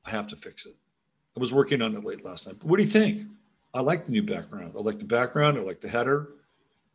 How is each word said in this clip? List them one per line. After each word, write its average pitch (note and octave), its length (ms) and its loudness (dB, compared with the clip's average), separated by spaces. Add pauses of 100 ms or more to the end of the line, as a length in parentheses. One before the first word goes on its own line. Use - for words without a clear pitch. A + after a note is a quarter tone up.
I - 60 -12
have G#2 180 -4
to G#2+ 80 -14
fix - 300 -18
it. - 80 -20 (640)
I B2 40 -6
was B2 120 -2
working C3+ 300 4
on A2 120 -2
it G#2 100 -10
late - 200 -8
last F#2 220 -14
night. F#2+ 120 -16
But - 100 -8
what F3 100 4
do G#3 40 6
you G#3 80 2
think? - 360 4 (460)
I B2+ 80 -4
like D3+ 240 2
the - 60 -8
new A2 120 2
background. F2+ 540 -6
I A2 40 -8
like G#2+ 180 -2
the G#2+ 60 -10
background. B2+ 540 2
I - 20 -4
like F#2 200 -8
the - 80 -10
header. C3+ 420 0 (640)